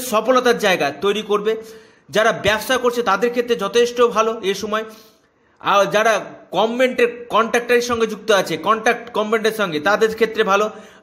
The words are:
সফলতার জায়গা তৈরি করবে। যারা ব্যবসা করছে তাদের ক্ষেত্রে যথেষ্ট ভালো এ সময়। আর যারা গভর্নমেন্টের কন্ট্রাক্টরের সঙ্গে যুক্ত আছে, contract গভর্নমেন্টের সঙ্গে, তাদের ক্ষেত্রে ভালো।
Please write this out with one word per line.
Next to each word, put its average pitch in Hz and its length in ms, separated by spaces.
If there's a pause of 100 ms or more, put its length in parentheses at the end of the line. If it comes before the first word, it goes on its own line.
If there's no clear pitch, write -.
সফলতার 240 480
জায়গা 170 340
তৈরি 202 300
করবে। 208 340 (540)
যারা 214 220
ব্যবসা 214 460
করছে 240 260
তাদের 196 260
ক্ষেত্রে 240 260
যথেষ্ট 240 460
ভালো 220 400
এ 190 120
সময়। 214 320 (760)
আর 196 260
যারা 214 280 (380)
গভর্নমেন্টের 240 760
কন্ট্রাক্টরের 240 520
সঙ্গে 233 260
যুক্ত 208 240
আছে, 185 260
contract 220 560
গভর্নমেন্টের 214 400
সঙ্গে, 185 260
তাদের 208 360
ক্ষেত্রে 220 280
ভালো। 202 260 (340)